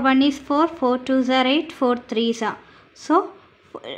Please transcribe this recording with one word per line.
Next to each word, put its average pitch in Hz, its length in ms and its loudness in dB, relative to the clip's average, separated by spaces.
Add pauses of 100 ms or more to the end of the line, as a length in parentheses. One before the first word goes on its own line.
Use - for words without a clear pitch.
one 262 200 4
is 285 100 0 (100)
four, 294 180 2 (140)
four 247 160 0 (140)
twos 262 280 0
are 262 140 2
eight, 311 180 0 (120)
four 247 120 2 (200)
threes 226 340 -2
are. - 100 -6 (460)
So, 311 140 0 (800)